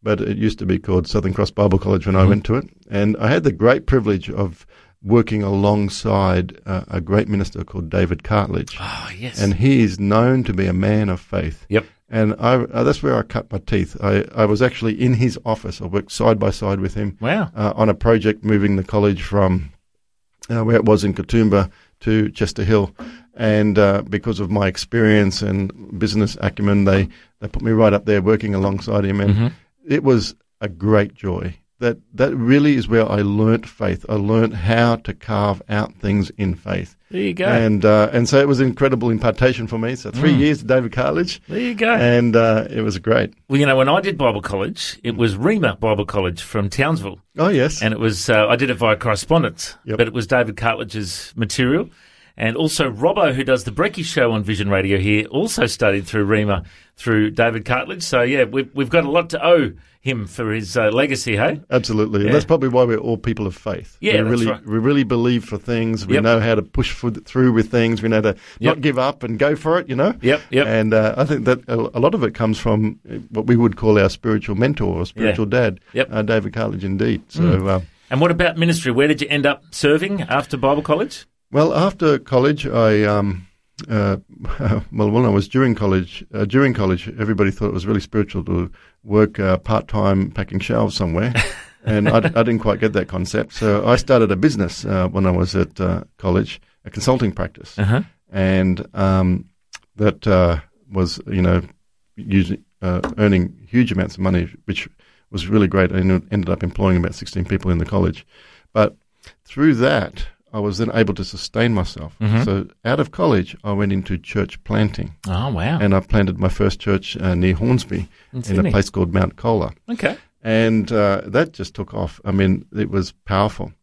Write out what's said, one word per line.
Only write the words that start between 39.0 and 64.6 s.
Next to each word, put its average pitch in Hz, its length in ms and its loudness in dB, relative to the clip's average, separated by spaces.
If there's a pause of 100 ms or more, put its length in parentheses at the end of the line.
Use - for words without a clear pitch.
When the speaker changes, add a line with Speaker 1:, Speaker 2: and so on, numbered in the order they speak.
Speaker 1:
impartation 120 560 0
for 113 140 -6
me. 117 160 -4
So 107 160 -12
three 143 200 2
Speaker 2:
Mm. 135 60 4
Speaker 1:
years 151 240 2
at 113 60 -12
David 127 240 2
Cartledge. 151 560 -2
Speaker 2:
There 160 120 -6
you 247 140 -4
go. 226 180 0
Speaker 1:
And, 120 440 4
uh, 113 340 4
it 113 120 -4
was 104 180 -2
great. 110 340 0 (160)
Speaker 2:
Well, 135 100 2
you 147 60 4
know, 135 120 4
when 131 120 4
I 175 100 4
did 190 160 -4
Bible 117 280 0
college, - 600 -8
it 117 140 -4
was 113 180 2
Rhema 135 440 0
Bible 104 260 0
College 92 380 -4
from 101 260 -4
Townsville. 107 480 -2 (220)
Speaker 1:
Oh, 170 100 2
yes. 139 320 0
Speaker 2:
And 110 140 0
it - 40 -8
was, 110 300 -2
uh, 107 180 4
I 117 100 4
did 127 120 0
it 123 60 -2
via 107 200 2
correspondence, 113 800 -2 (100)
Speaker 1:
Yep. 110 120 -6
Speaker 2:
but 117 100 4
it 110 60 -10
was 113 140 -4
David 120 300 0
Cartledge's 107 800 -6
material. 123 540 -2 (480)
And 113 180 -2
also 151 360 -2
Robbo, 156 420 0
who 131 100 -4
does 127 200 2
the 120 80 -8
Brecky 170 340 -2
Show 127 260 0
on 107 120 -2
Vision 101 260 -2
Radio 98 300 2
here, 104 260 0
also 214 400 -2
studied 101 400 0
through 104 220 -2
Rhema 104 360 0 (320)
through 110 360 0
David 113 340 0
Cartledge. 165 380 -6
So, 127 180 0
yeah, 127 220 2
we've, 131 320 -4
we've 135 140 -2
got 165 140 2
a 143 60 -4
lot 170 220 0
to 151 140 -6
owe 156 260 4 (280)
him 120 260 -6
for 110 260 -6
his, 104 240 -6
uh, 113 140 2
legacy, 123 460 -2
hey? 147 340 -2
Speaker 1:
Absolutely. 107 520 0
And 101 80 0
Speaker 2:
Yeah. 117 40 2
Speaker 1:
that's 151 120 4
probably 135 240 2
why 123 160 4
we're 117 120 0
all 117 200 -2
people 107 280 -4
of 92 100 -6
faith. - 440 -10
Speaker 2:
Yeah, 208 140 -2
Speaker 1:
We 170 40 2
Speaker 2:
that's 110 140 0
Speaker 1:
really, 120 160 0
Speaker 2:
right. - 180 -6